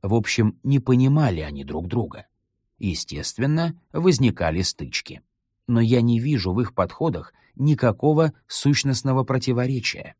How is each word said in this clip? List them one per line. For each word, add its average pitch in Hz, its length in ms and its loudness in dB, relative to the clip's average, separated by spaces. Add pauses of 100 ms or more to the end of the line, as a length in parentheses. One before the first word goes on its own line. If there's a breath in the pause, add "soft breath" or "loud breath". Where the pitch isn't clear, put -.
В 98 120 -2
общем, 110 500 2
не 139 160 2
понимали 131 600 2
они 73 220 -8
друг 76 240 -8
друга. - 400 -4 (520)
Естественно, 135 1000 -4 (120)
возникали 117 680 2
стычки. - 600 -8 (460)
Но 117 140 2
я 117 200 4
не 117 180 2
вижу 113 340 -2
в 113 80 0
их - 120 -4
подходах 92 600 -4 (220 soft breath)
никакого 147 800 2 (140)
сущностного 131 760 0
противоречия. 127 960 -2